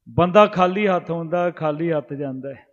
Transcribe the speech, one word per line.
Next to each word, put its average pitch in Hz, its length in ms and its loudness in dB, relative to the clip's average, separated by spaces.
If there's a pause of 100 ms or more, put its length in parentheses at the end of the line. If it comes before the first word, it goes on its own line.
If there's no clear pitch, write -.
ਬੰਦਾ 175 380 4
ਖਾਲੀ 185 400 0
ਹੱਥ 180 240 -2
ਆਉਂਦਾ, 170 400 -2
ਖਾਲੀ 160 420 -4
ਹੱਥ 147 200 -4
ਜਾਂਦਾ 135 420 -10
ਹੈ। - 180 -20